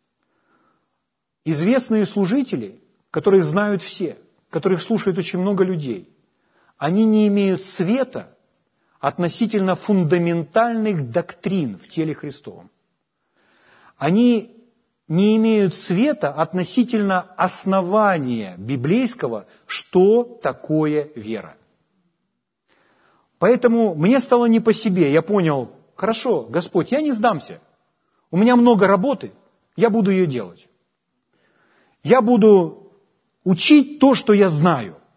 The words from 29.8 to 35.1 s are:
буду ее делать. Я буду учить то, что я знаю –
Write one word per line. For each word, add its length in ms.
буду 200
ее 140
делать. 420
Я 200
буду 680
учить 540
то, 160
что 180
я 160
знаю – 480